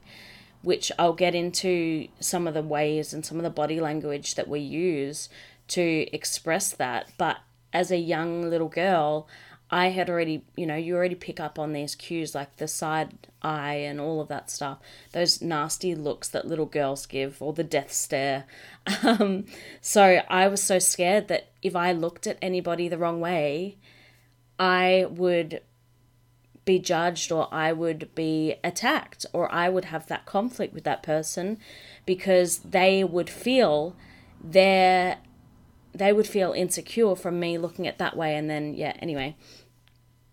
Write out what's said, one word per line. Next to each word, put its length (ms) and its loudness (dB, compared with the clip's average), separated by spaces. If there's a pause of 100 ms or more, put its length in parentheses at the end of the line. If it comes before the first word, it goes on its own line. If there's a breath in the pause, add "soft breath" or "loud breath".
(600 loud breath)
which 360 -2
I'll 160 4
get 220 2
into 720 -2 (120)
some 280 -2
of 60 -2
the 80 -2
ways 520 -2
and 120 -8
some 120 -8
of 60 -4
the 60 -4
body 300 -2
language 560 -4
that 120 -4
we 120 -4
use 720 -4 (400 loud breath)
to 440 0
express 600 -2
that. 440 -4
But 200 0 (360)
as 180 0
a 60 4
young 520 -2
little 200 0
girl, 580 2 (460 loud breath)
I 140 2
had 220 0
already, 340 -2 (140)
you 80 -4
know, 100 -2
you 200 -4
already 200 0
pick 240 -12
up 180 -8
on 140 -4
these 240 -6
cues, 400 -8
like 220 -10
the 100 -6
side 640 -6 (120)
eye 340 -4
and 260 -6
all 180 -2
of 80 -6
that 240 -10
stuff, 280 -8 (340 loud breath)
those 280 0
nasty 540 -2
looks 320 -4
that 180 -4
little 200 -2
girls 400 -2
give, 360 -6
or 120 -4
the 100 -2
death 280 -2
stare. 580 -2
<laughs> 60 -20 (480 loud breath)
Um, 420 2 (340 loud breath)
so 480 8
I 200 6
was 140 0
so 160 4
scared 520 2
that 220 -2 (100)
if 140 -2
I 180 2
looked 340 -4
at 140 -4
anybody 460 -2
the 100 -4
wrong 240 -2
way, 560 -2 (840 soft breath)
I 500 4
would 520 0 (1040)
be 120 6
judged, 540 0
or 200 2
I 200 0
would 420 -4
be 500 0
attacked, 680 -2
or 200 -2
I 160 2
would 160 0
have 220 -8
that 180 -8
conflict 480 -4
with 100 -14
that 200 -2
person 560 -2 (460 loud breath)
because 540 4
they 440 4
would 260 0
feel 680 2 (480 loud breath)
their, 760 6 (720)
they 180 4
would 160 4
feel 240 0
insecure 640 0
from 240 -4
me 180 -2
looking 300 -6
at 120 -4
that 180 -4
way. 180 0
And 140 -4
then, 240 -4
yeah, 260 -6
anyway. 360 -6 (960 loud breath)